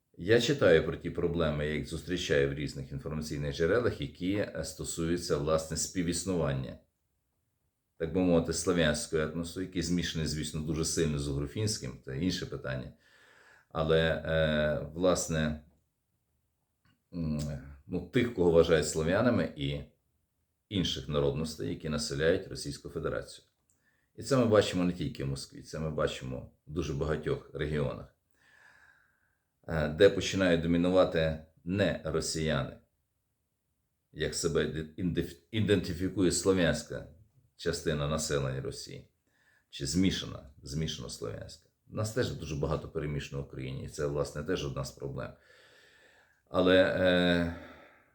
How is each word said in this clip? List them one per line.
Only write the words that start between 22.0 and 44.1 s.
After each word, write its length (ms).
Російську 400
Федерацію. 560
І 60
це 140
ми 80
бачимо 400
не 80
тільки 320
в 20
Москві, 360
це 160
ми 120
бачимо 600
в 60
дуже 200
багатьох 640
регіонах, 600
е, 200
де 220
починають 520
домінувати 760
не 400
росіяни, 720
як 220
себе 300
ідентиф-, 400
ідентифікує 800
слов'янська 760
частина 520
населення 520
Росії, 480
чи 160
змішана, 640
змішано 460
слов'янська. 600
У 60
нас 160
теж 180
дуже 260
багато 320
перемішано 540
в 20
Україні, 400
і 40
це, 180
власне, 380